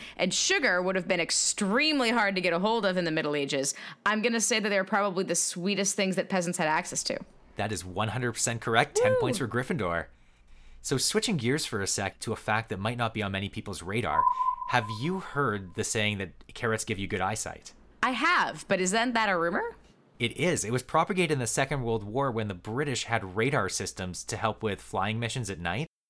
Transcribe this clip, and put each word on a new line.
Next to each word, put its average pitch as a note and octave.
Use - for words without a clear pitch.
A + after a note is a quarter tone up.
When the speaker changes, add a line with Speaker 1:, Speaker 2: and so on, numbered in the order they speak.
Speaker 1:
and F#3
sugar A#3+
would F#3
have F3+
been F3+
extremely A#3+
hard A3
to F#3
get E3+
a E3
hold G#3+
of F#3
in F3+
the D#3+
Middle D#3
Ages. C#3+
I'm G#3+
gonna A#3
say A3
that G#3
they're G3
probably G3
the E3
sweetest G3
things F#3+
that F3+
peasants F3+
had E3
access D#3
to. -
Speaker 2:
That G#2
is F2
one F#2
hundred A#2+
percent A#2
correct. A#2
Ten B4+
Speaker 1:
Woo! B4+
Speaker 2:
points B3+
for C3+
Gryffindor. G#2
So -
switching G#3+
gears C3
for A2
a G2
sec G2
to A2+
a -
fact A2
that G2
might A#2
not A#2
be G#2+
on G2+
many G2
people's G2
radar, F2+
have A#2+
you F3+
heard G#2
the G#2+
saying G#2
that F#2+
carrots A2
give A2
you G2
good F#2+
eyesight? -
Speaker 1:
I A#3+
have, B3
but F#3+
isn't A3+
that A3
a F#3
rumor? G3
Speaker 2:
It A#2
is. D3+
It G2+
was B2+
propagated E3+
in C#3+
the A#2+
Second C#3
World A2+
War B2
when A2
the G2+
British A#2
had F#2+
radar A2+
systems F#2
to A2
help G#2+
with G#2
flying G#2+
missions A#2
at F#2+
night. F2+